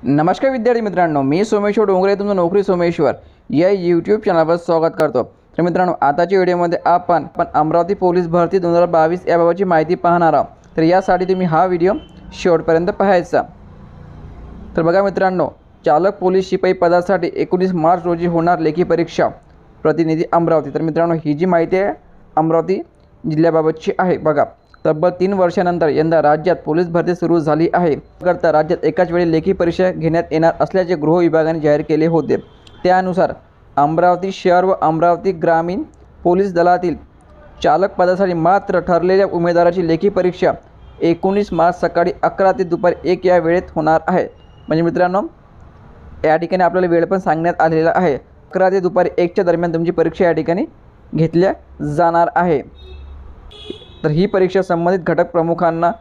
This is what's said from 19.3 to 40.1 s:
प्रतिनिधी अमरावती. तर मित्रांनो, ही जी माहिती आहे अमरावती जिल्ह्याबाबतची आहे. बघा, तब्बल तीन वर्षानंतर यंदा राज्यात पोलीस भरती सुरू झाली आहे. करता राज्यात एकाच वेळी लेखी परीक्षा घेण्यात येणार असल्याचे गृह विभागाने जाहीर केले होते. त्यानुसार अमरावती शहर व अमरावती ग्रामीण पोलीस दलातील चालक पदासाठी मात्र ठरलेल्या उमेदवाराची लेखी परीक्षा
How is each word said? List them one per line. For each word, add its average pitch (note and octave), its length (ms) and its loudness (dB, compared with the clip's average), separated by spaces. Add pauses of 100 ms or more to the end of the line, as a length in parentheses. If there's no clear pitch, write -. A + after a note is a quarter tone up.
प्रतिनिधी D#3+ 500 0
अमरावती. E3 420 2
तर D3+ 60 -2
मित्रांनो, E3 340 0 (100)
ही D3 100 0
जी D#3 120 -2
माहिती E3+ 300 0
आहे G3 180 -2 (420)
अमरावती E3 460 0 (480)
जिल्ह्याबाबतची D#3+ 680 0
आहे. F3+ 200 0
बघा, D3+ 260 0 (420)
तब्बल D#3+ 240 0
तीन F#3 220 -4
वर्षानंतर F3+ 560 0
यंदा D#3 340 0
राज्यात D#3 340 2
पोलीस E3+ 320 -2
भरती E3+ 260 -2
सुरू E3+ 240 0
झाली D#3 360 0
आहे. E3+ 200 2 (300)
करता E3+ 280 0
राज्यात D#3 320 0
एकाच E3 280 0
वेळी E3+ 200 0
लेखी E3+ 200 0
परीक्षा F#3 380 0
घेण्यात D#3+ 400 -2
येणार D#3+ 300 2
असल्याचे F3 340 0
गृह D#3 240 0
विभागाने D#3+ 420 0
जाहीर D3 200 2
केले D#3 260 0
होते. D#3+ 300 0 (480)
त्यानुसार F#3 480 0 (440)
अमरावती F3 560 0
शहर F3+ 320 2
व F#3 180 2
अमरावती E3+ 500 0
ग्रामीण E3+ 500 -2 (420)
पोलीस F#3 300 0
दलातील F3 400 0 (680)
चालक E3+ 280 0
पदासाठी F#3 420 0
मात्र F3 480 0
ठरलेल्या F3+ 520 2
उमेदवाराची E3+ 560 0
लेखी E3 200 0
परीक्षा F3+ 440 0 (480)